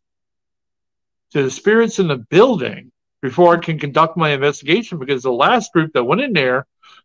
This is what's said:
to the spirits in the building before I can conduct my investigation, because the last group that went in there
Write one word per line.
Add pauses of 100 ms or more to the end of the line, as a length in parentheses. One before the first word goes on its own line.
(1300)
to
the
spirits
in
the
building (300)
before
I
can
conduct
my
investigation,
because
the
last
group
that
went
in
there (380)